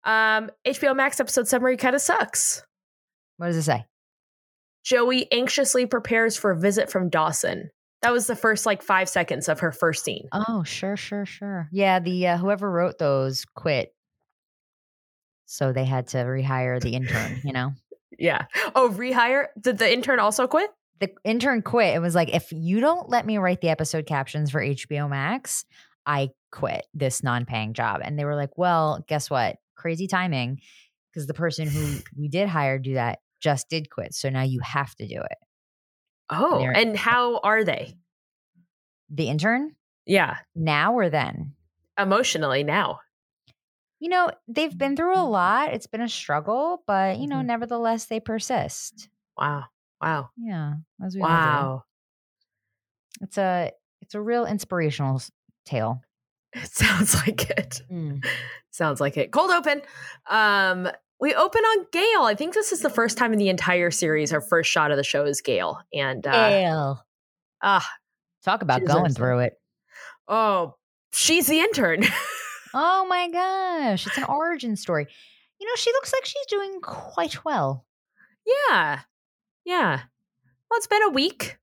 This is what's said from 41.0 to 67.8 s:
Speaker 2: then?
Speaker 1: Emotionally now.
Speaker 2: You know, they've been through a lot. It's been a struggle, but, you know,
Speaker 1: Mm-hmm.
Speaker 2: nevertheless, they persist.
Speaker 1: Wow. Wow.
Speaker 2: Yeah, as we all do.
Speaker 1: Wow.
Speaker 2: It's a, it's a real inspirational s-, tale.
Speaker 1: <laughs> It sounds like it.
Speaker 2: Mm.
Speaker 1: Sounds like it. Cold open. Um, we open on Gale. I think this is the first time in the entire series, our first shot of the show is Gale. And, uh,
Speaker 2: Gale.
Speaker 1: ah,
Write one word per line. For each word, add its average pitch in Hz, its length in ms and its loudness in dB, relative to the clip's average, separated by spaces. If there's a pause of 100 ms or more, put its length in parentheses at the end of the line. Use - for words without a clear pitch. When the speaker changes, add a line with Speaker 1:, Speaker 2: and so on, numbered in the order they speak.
Speaker 2:
then? 143 460 -4 (420)
Speaker 1:
Emotionally 180 680 2
now. 156 360 0 (1000)
Speaker 2:
You 330 100 -6
know, 359 220 2 (160)
they've 294 280 -2
been 277 200 0
through 349 200 2
a 370 140 4
lot. 214 460 2
It's 226 100 -8
been 220 160 -8
a 240 80 -2
struggle, 233 800 -2
but, 196 320 2
you 285 80 -4
know, 277 80 -4
Speaker 1:
Mm-hmm. 262 100 -2
Speaker 2:
nevertheless, 233 600 -2
they 226 140 -6
persist. - 880 -6 (280)
Speaker 1:
Wow. 143 280 -2 (360)
Wow. 156 360 -2
Speaker 2:
Yeah, 170 360 -6 (320)
as 185 100 -6
we 190 60 -4
all 160 60 2
do. 165 80 4
Speaker 1:
Wow. 143 480 2 (1400)
Speaker 2:
It's 196 160 -8
a, 180 340 0 (300)
it's - 140 -18
a 208 40 -6
real 233 280 -2
inspirational 151 720 -2
s-, - 120 -8 (380)
tale. 117 380 -2
Speaker 1:
<laughs> - 480 -20
It - 180 -12
sounds - 420 2
like - 380 0
it. - 400 -4
Speaker 2:
Mm. 147 340 -6 (460)
Speaker 1:
Sounds 151 280 -2
like 143 180 0
it. 139 140 -2
Cold 359 200 2
open. 302 320 2 (440)
Um, 196 600 2 (300)
we 294 160 2
open 415 260 4
on 440 300 2
Gale. 381 320 4
I 214 100 4
think 311 220 -4
this 415 160 0
is 349 100 -2
the 294 80 2
first 226 300 0
time 233 140 2
in 214 40 2
the 202 120 4
entire 180 420 2
series, 156 420 0
our 147 80 0
first 165 300 2
shot 151 180 4
of 143 80 2
the 139 60 0
show 143 220 0
is 143 160 -2
Gale. 90 380 0 (140)
And, 135 320 -4
uh, 214 240 6
Speaker 2:
Gale. 160 560 2 (560)
Speaker 1:
ah, 196 260 2 (560)